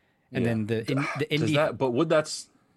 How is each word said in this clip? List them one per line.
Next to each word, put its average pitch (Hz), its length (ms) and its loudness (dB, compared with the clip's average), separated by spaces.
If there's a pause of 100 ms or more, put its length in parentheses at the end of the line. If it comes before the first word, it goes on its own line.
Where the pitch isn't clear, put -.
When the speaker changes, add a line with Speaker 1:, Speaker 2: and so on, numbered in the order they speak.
(320)
Speaker 1:
And 127 120 0
Speaker 2:
Yeah. 117 60 2
Speaker 1:
then 110 160 0
the, 113 260 -2
in, 135 60 0 (200)
the 143 120 -2
Speaker 2:
Does 147 120 0
Speaker 1:
Indy 151 120 0
Speaker 2:
that, 147 240 0
but 131 140 0
would 151 160 2
that 156 160 4
s-, - 240 -12 (280)